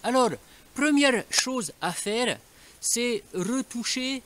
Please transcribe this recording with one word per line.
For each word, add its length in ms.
Alors, 280
première 540
chose 500
à 140
faire, 440
c'est 420
retoucher 920